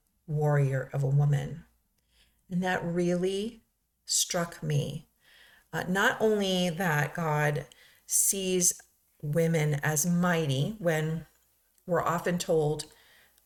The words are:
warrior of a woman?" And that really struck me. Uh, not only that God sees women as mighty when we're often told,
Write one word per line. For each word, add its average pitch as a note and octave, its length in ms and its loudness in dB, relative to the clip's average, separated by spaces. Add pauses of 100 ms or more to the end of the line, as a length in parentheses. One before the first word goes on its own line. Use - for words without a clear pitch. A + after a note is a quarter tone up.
(260)
warrior C#3+ 680 2
of C#3+ 100 -2
a C3+ 40 0
woman?" C#3+ 580 2 (880)
And F3+ 120 -2
that F#3 200 0
really F3+ 800 -2 (440)
struck - 560 -2
me. D3 440 -4 (640)
Uh, D#3+ 160 -4
not G3+ 320 0
only F#3+ 520 2
that D#3 420 0
God D3+ 540 0 (400)
sees F#3 680 0 (480)
women D#3 640 2
as D3+ 240 0
mighty F3 720 0
when D#3+ 480 -2 (600)
we're F3 160 0
often F3 360 0
told, D#3 480 0 (600)